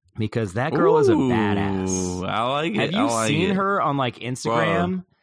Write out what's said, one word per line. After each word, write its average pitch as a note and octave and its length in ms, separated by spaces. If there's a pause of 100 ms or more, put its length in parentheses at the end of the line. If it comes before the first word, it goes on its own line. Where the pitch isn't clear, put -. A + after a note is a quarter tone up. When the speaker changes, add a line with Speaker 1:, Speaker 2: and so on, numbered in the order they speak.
(180)
Speaker 1:
Because G#2+ 360
that B2+ 200
girl - 240
is G4+ 120
a E4+ 40
Speaker 2:
Ooh, C#4+ 160
Speaker 1:
badass. F#2+ 1000
Speaker 2:
I G2 220
like D3 240
it. - 60
Speaker 1:
Have - 120
you G3 80
Speaker 2:
I - 40
like A2+ 240
Speaker 1:
seen E3 240
Speaker 2:
it. F#3+ 40
Speaker 1:
her G3 260
on, C#3+ 160
like, B2+ 220
Instagram? A#2+ 760
Speaker 2:
Bro, F3+ 80 (200)